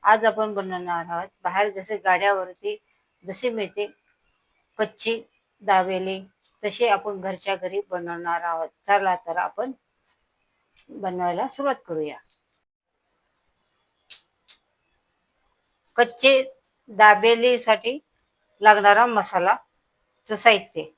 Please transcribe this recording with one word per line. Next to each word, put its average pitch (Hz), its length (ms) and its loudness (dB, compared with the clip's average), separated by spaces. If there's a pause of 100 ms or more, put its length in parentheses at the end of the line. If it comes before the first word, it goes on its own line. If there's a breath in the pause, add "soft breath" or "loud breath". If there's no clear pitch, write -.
आज 220 220 4
आपण 214 280 -2
बनवणार 180 520 -6
आहोत, 170 220 -8 (160)
बाहेर 196 260 0
जसे 196 280 -10
गाड्यावरती 190 800 -2 (500)
जसे 196 220 -6
मिळते 208 380 -6 (920)
कच्चे 220 440 -6 (400)
दाबेली, 190 640 -2 (400)
तसे 208 240 -2
आपण 202 340 -2
घरच्या 190 340 -6
घरी 185 340 -6
बनवणार 170 520 -6
आहोत. 165 280 -6 (180)
चला 196 280 0
तर 170 220 -8
आपण 202 340 -6 (1160)
बनवायला 180 580 -6
सुरुवात 269 280 -4 (120)
करूया. 151 300 -8 (3750)
कच्चे 262 480 4 (440)
दाबेलीसाठी 226 1120 4 (640)
लागणारा 208 440 6
मसालाचं - 1300 -4
साहित्य 202 480 2 (140)